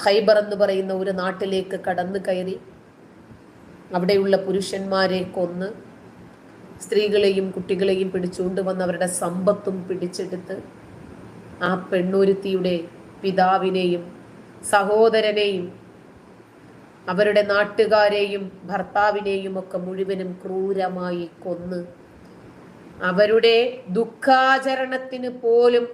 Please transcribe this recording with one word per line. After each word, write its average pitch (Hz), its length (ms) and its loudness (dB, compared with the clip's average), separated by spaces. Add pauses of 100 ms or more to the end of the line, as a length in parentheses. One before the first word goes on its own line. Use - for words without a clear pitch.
ഖൈബർ 208 320 6
എന്ന് 208 180 -2
പറയുന്ന 190 360 0
ഒരു 190 180 -2
നാട്ടിലേക്ക് 185 680 -4
കടന്നു 185 380 -4 (100)
കയറി 185 320 -4 (1300)
അവിടെയുള്ള 196 420 2
പുരുഷന്മാരെ 190 840 -2
കൊന്ന് 180 680 -6 (880)
സ്ത്രീകളെയും 202 680 2
കുട്ടികളെയും 190 600 0
പിടിച്ചുകൊണ്ട് 185 500 -4
വന്ന് 185 240 -2
അവരുടെ 175 220 -2
സമ്പത്തും 185 840 -2
പിടിച്ചെടുത്ത് 180 760 -8 (1000)
ആ 180 120 0
പെണ്ണൊരുത്തിയുടെ 185 1040 0 (420)
പിതാവിനെയും 185 1000 0 (460)
സഹോദരനെയും 208 1120 2 (1300)
അവരുടെ 208 340 2
നാട്ടുകാരെയും 202 1200 2
ഭർത്താവിനെയും 196 920 -2
ഒക്കെ 185 200 -8
മുഴുവനും 185 680 -6
ക്രൂരമായി 185 880 -4 (140)
കൊന്ന് 175 420 -8 (1160)
അവരുടെ 226 840 4
ദുഃഖാചരണത്തിന് 262 1400 0
പോലും 240 640 4